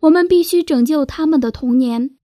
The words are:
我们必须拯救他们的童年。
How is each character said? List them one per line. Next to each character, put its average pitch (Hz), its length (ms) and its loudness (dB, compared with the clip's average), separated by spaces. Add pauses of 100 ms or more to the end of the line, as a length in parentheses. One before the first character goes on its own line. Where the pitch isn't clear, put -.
我 311 100 4
们 349 160 4
必 359 160 2
须 349 200 0
拯 262 220 0
救 294 220 0
他 320 200 -6
们 311 120 2
的 240 120 -2
童 247 280 -2
年。 247 320 -2 (140)